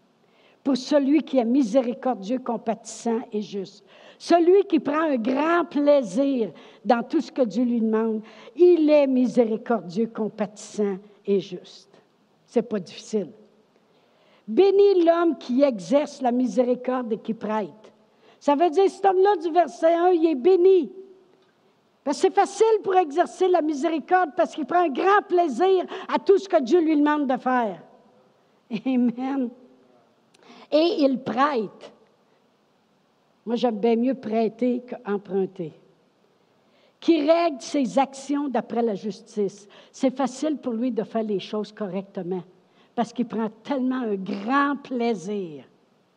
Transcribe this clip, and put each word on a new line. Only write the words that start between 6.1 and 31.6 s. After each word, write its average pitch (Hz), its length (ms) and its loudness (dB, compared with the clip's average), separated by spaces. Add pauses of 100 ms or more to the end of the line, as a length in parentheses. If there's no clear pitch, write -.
dans 233 180 2
tout 277 180 -2
ce - 100 -6
que 285 120 -2
Dieu 226 220 -2
lui 240 160 0
demande, 220 420 0 (340)
il 320 340 6
est 294 160 6
miséricordieux, 226 1000 0
compatissant 208 880 -6 (280)
et 202 140 0
juste. - 520 -12 (560)
C'est 233 160 -2
pas 214 180 -6
difficile. 175 500 -8 (1160)
Béni 381 560 4
l'homme 339 340 2
qui 254 240 -2
exerce 262 600 0
la 240 100 0
miséricorde 247 800 -2
et 208 60 -4
qui 220 160 -8
prête. 208 580 -8 (480)
Ça 285 140 2
veut 330 160 2
dire, 370 180 4
cet - 160 -6
homme-là 392 320 4
du 330 140 -6
verset 320 440 2
un, 339 160 2
il 339 160 2
est 320 80 0
béni. 349 560 4 (1120)
Parce 277 140 -4
que 381 100 4
c'est - 60 -8
facile 415 500 2
pour 381 100 -2
exercer 349 540 0
la 359 120 4
miséricorde 320 760 0
parce 320 180 -2
qu'il 311 100 -8
prend 349 200 0
un 330 40 0
grand 359 400 2
plaisir 349 560 2 (280)
à - 80 0
tout 381 180 4
ce 381 100 -12
que 311 140 2
Dieu 277 180 2
lui 311 160 2
demande 294 300 0
de 254 100 0
faire. 226 460 -2 (1040)
Amen. 254 640 -2 (1200)
Et 320 300 2
il 269 180 2
prête. 240 760 -4 (1500)